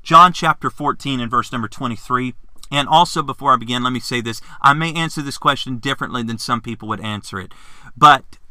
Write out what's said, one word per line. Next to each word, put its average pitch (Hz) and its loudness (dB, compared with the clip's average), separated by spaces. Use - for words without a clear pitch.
John 170 10
chapter 156 -2
fourteen 139 -4
and 120 -4
verse 120 -2
number 117 -4
twenty-three. 123 -4
And 143 0
also, 165 4
before 139 0
I 131 4
begin, 123 -2
let 123 0
me 123 -2
say 123 -4
this. 113 -4
I 139 6
may 160 -2
answer 160 -4
this 143 -8
question 131 -2
differently 131 -4
than 113 -6
some 123 -4
people 113 -10
would 107 -4
answer 104 -8
it. 92 -12
But, 139 4